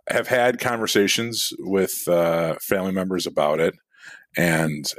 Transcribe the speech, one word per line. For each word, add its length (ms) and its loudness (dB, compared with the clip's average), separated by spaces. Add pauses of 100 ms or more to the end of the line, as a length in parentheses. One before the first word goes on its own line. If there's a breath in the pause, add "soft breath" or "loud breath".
(100)
have 180 0
had 320 2
conversations 1000 0
with, 480 0
uh, 540 2
family 320 -2
members 340 -2
about 340 0
it 140 2 (640 loud breath)
and 640 0